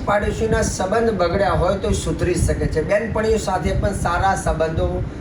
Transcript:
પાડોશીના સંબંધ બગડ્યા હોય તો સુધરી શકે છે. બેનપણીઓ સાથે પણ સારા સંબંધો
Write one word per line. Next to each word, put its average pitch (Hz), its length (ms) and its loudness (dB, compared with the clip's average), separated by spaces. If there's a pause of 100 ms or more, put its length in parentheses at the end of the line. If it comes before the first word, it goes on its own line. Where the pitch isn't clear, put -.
પાડોશીના 214 580 0
સંબંધ 220 480 0
બગડ્યા 180 420 2
હોય 180 260 2
તો 214 120 -2
સુધરી 170 440 0
શકે 151 320 0
છે. 156 160 0
બેનપણીઓ 214 540 0
સાથે 190 360 -2
પણ 196 200 0
સારા 185 440 0
સંબંધો 165 680 0 (160)